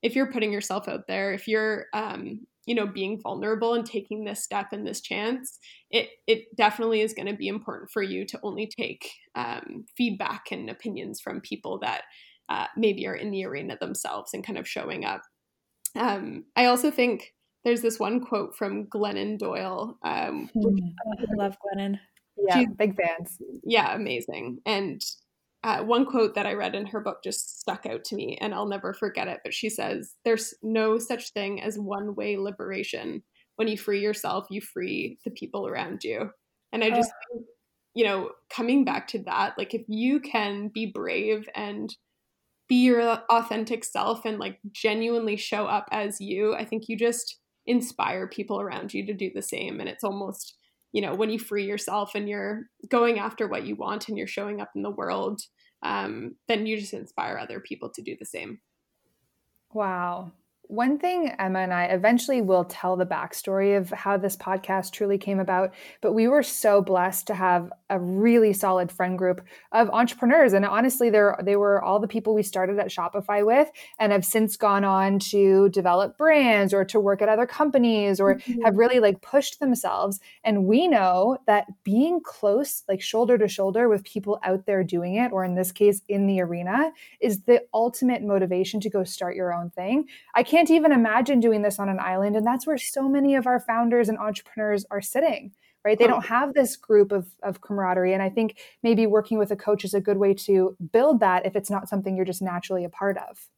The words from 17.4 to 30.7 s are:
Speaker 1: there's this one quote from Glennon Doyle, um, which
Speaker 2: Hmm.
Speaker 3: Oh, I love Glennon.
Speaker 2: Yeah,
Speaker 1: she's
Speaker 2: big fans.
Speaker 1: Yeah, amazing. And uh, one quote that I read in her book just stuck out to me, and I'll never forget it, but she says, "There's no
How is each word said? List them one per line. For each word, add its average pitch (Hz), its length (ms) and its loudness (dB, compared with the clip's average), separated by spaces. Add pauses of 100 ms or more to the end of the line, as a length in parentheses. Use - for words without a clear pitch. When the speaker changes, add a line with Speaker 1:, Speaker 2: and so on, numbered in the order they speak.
Speaker 1:
there's 240 180 0
this 226 180 -2
one 220 200 -2
quote 233 360 -6
from 202 320 -6
Glennon 208 500 -4
Doyle, 190 680 -6
um, - 460 -6 (120)
which 196 160 4
Speaker 2:
Hmm. 175 120 -4 (160)
Speaker 3:
Oh, 214 140 -8
I 214 240 -4
love 196 160 -4
Glennon. 196 400 -6 (380)
Speaker 2:
Yeah, 202 220 2
Speaker 1:
she's 247 180 2
Speaker 2:
big 208 180 0
fans. 170 460 -6 (220)
Speaker 1:
Yeah, 143 320 0
amazing. 120 680 -8
And 196 360 -4 (640)
uh, 214 200 -2
one 233 220 2
quote 220 300 0
that 202 100 -2
I 202 80 -4
read 196 220 -6
in 202 120 -6
her 196 140 -8
book 214 220 -10
just - 360 -10
stuck - 260 -8
out - 200 -10
to 214 100 -10
me, - 240 -8
and 208 140 -6
I'll 202 140 -6
never 196 260 -8
forget 196 340 -6
it, 170 160 -10
but - 100 -8
she - 160 -6
says, - 540 -8
"There's 220 380 -2
no 220 360 0